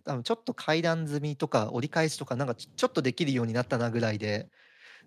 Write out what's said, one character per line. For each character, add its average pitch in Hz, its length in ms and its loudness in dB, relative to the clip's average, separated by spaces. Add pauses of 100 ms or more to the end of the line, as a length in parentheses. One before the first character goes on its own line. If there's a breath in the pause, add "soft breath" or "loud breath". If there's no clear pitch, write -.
あ 139 100 -2
の、 120 60 -4
ち - 100 -4
ょ - 20 4
っ 226 100 -10
と 240 100 -4
階 160 280 0
段 165 260 2
積 147 120 -2
み 147 160 -4
と 147 120 -2
か 110 240 2
折 120 140 -2
り - 20 -4
返 160 200 2
し - 80 -4
と - 80 -8
か、 127 120 -4
な 135 80 -2
ん 135 40 -4
か、 117 60 -2
ち - 140 -14
ょ、 - 80 -20
ち - 80 0
ょ - 40 2
っ - 20 2
と 165 120 0
で 127 100 2
き - 120 -2
る 139 80 2
よ 120 120 2
う - 20 0
に 113 60 -2
な 120 100 2
っ - 40 -2
た 127 120 0
な 117 120 0
ぐ 117 100 0
ら 113 120 2
い 104 60 -4
で、 107 300 -2 (580 soft breath)